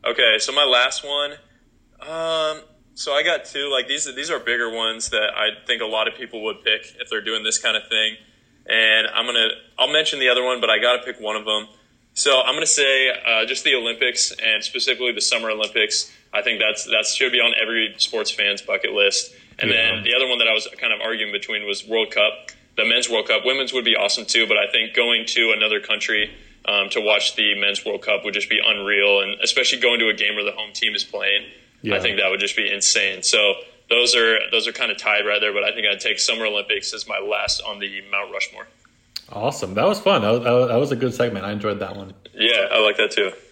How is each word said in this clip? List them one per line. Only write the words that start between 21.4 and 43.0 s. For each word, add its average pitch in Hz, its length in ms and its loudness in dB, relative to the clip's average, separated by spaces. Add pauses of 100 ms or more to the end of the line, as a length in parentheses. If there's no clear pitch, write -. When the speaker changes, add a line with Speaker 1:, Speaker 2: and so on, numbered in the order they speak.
Speaker 1:
was 101 180 -6
World 110 280 0
Cup. - 380 0 (260)
The 110 80 2
Men's 120 260 2
World 110 180 0
Cup. 107 160 2
Women's 131 280 0
would 127 120 -2
be 113 120 4
awesome 104 300 0
too, 113 200 2
but 107 100 2
I 101 140 2
think 110 240 0
going 117 320 2
to 113 300 2
another 107 240 0
country, 104 500 -2 (360)
um, 101 240 0
to 117 100 0
watch 104 360 2
the 104 200 2
Men's 101 280 -2
World 101 180 -4
Cup 101 220 -2
would 104 100 -4
just 101 140 -2
be 107 160 2
unreal, 101 560 2
and 98 220 -4
especially 127 380 0
going 120 200 2
to 113 80 2
a 107 60 0
game 104 220 -2
where 104 80 -4
the 104 80 -2
home 107 200 -12
team 107 220 -2
is 104 100 -2
playing. 101 420 -2 (360)
Speaker 2:
Yeah. 104 140 0
Speaker 1:
I 92 40 0
think 104 180 0
that 98 120 2
would 98 100 -2
just 98 160 -2
be 104 140 -2
insane. 98 520 0
So - 160 2 (500)
those 120 260 2
are, 113 240 4 (120)
those 113 180 0
are 113 40 -6
kinda 113 220 -4
tied 104 320 0
right 104 140 0
there, 104 120 0
but 101 120 0
I 107 80 0
think 110 140 -2
I'd 101 140 0
take 107 180 -2
Summer 113 280 -2
Olympics 104 480 -4
as 107 140 -10
my 101 100 -4
last 104 440 -4
on 104 160 -10
the 98 320 -10
Mount 101 220 -6
Rushmore. 104 340 -8 (640)
Speaker 2:
Awesome. 101 420 -4
That 120 120 2
was 202 140 2
fun. 190 220 4
That 104 100 2
was, 123 360 4
that 117 80 2
was 139 160 2
a 127 40 0
good 120 180 0
segment. 107 300 -2
I 101 80 -4
enjoyed 104 280 -2
that 95 160 -8
one. 95 180 -14 (200)
Speaker 1:
Yeah, 107 360 2
I 110 100 4
like 104 180 4
that 107 140 2